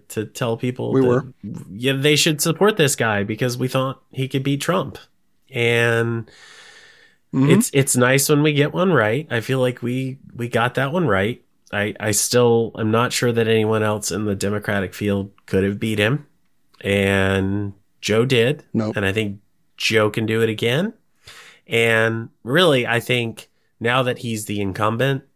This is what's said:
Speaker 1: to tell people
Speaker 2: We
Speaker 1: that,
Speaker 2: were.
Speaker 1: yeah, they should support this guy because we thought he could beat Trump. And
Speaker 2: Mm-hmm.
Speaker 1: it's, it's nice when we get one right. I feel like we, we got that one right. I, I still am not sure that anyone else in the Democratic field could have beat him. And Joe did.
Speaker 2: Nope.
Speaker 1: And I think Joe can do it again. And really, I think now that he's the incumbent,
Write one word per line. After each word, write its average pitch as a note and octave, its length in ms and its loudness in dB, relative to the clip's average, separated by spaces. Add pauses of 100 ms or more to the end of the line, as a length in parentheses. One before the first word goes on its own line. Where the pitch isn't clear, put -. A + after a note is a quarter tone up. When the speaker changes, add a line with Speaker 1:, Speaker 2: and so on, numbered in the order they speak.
Speaker 1:
to G#2+ 160 -6
tell A#2 320 -4
people B2 360 -4
Speaker 2:
We C3 80 4
Speaker 1:
that, B2+ 60 4
Speaker 2:
were. B2+ 260 0 (380)
Speaker 1:
yeah, B2 220 -2
they D3 220 2
should D3 240 2
support F#3+ 380 2
this D3 180 2
guy G#2+ 280 0
because A#2+ 340 -2
we C3 100 -2
thought C3 340 -4 (100)
he C3 160 -6
could C3 160 -4
beat C#3 180 -2
Trump. E3+ 360 -2 (520)
And A#2 800 0 (1040)
Speaker 2:
Mm-hmm. C#3 160 4
Speaker 1:
it's, G3 240 4
it's C3+ 240 2
nice C3 320 4
when D3 140 4
we D#3 100 4
get C#3+ 200 2
one F3 200 2
right. G#2+ 380 2
I A#2 100 -2
feel C3 180 -2
like B2+ 220 0
we, C3 380 -6 (160)
we A#2+ 120 -6
got A#2+ 280 0
that C3+ 180 -2
one F3 140 0
right. G2+ 360 0 (300)
I, G#2 260 -2
I A2 120 -2
still A#2 680 2
am A2 140 -2
not A#2 200 2
sure A#2+ 220 0
that A2+ 140 0
anyone A2 360 2
else G#2 280 -2
in G2+ 140 -4
the G2+ 100 -2
Democratic G2+ 580 -4
field G2+ 380 -2 (160)
could F#2+ 180 2
have G2+ 140 -2
beat A2 200 -2
him. B2+ 280 0 (540)
And G2 920 2 (280)
Joe A2 220 2
did. B2+ 480 0
Speaker 2:
Nope. A2 240 -2
Speaker 1:
And G2+ 100 -2
I G2 60 0
think G#2 280 -4 (380)
Joe G#2+ 340 2
can A2 160 -4
do A2 140 0
it A2 80 2
again. B2 440 -2 (760)
And A2+ 600 0 (140)
really, C3+ 440 2
I A#2 140 0
think A#2 480 -4 (300)
now B2 240 0
that B2 160 -4
he's A2+ 260 -8
the G#2 160 -6
incumbent, A2+ 640 -2 (120)